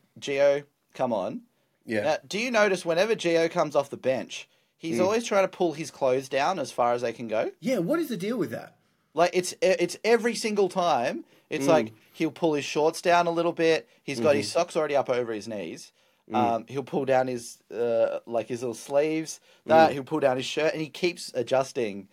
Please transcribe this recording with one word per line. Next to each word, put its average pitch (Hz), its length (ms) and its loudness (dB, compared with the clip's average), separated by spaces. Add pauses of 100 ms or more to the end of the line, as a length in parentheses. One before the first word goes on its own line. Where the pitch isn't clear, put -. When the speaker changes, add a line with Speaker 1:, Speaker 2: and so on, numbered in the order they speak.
(180)
Speaker 1:
Gio 143 460 2 (300)
come 127 180 -2
on. 110 300 -4 (440)
Speaker 2:
Yeah. 110 180 -2
Speaker 1:
Now, 151 220 0
do 180 140 -6
you 247 120 -4
notice 208 340 2
whenever 185 300 2
Gio 165 360 2
comes 151 240 0
off 139 140 0
the 117 80 -10
bench, 120 500 -4 (300)
he's 165 220 -4
Speaker 2:
Mm. 180 40 4
Speaker 1:
always 226 220 0
trying 196 180 2
to 185 60 0
pull 175 240 -2
his 147 180 -10
clothes 135 380 0
down 151 280 0
as 131 140 -6
far 120 220 2
as 123 80 -2
they 117 100 -2
can 117 160 -10
go? 113 320 0
Speaker 2:
Yeah, 220 200 -2
what 233 200 0
is 311 80 -4
the 247 80 -6
deal 202 220 -4
with 143 140 -4
that? - 260 -12 (360)
Speaker 1:
Like, 175 200 2
it's, 180 280 -2
it's 175 440 2
every 226 300 2
single 208 340 0
time. 175 560 0 (240)
It's 139 160 -4
Speaker 2:
Mm. 160 40 4
Speaker 1:
like, 117 240 4 (200)
he'll 160 180 -2
pull 160 220 0
his 143 100 -2
shorts 156 380 0
down 175 260 4
a 170 40 0
little 170 200 0
bit. 160 380 0 (140)
He's 131 180 -6
got 143 160 6
his 101 100 -2
Speaker 2:
Mm-hmm. - 120 -8
Speaker 1:
socks 175 180 0
already 147 180 0
up 131 140 2
over 120 240 0
his 104 160 -8
knees. 104 420 -10 (400)
Speaker 2:
Mm. 117 40 -2
Speaker 1:
Um, 117 340 0
he'll 135 140 -6
pull 139 200 -4
down 131 240 4
his, 123 300 -8 (140)
uh, 117 540 0
like, 113 220 -4
his 120 140 -6
little 123 120 -4
sleeves. 151 680 -2 (240)
That, 160 240 6
Speaker 2:
Mm. - 60 -4
Speaker 1:
he'll 139 100 -6
pull 156 160 -4
down 131 160 2
his 127 80 -4
shirt, 151 260 0
and 160 100 -4
he 156 60 -6
keeps - 460 -6
adjusting. 120 800 -2